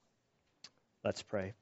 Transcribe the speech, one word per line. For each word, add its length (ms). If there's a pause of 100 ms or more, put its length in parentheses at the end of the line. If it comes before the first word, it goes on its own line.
(1000)
Let's 220
pray. 380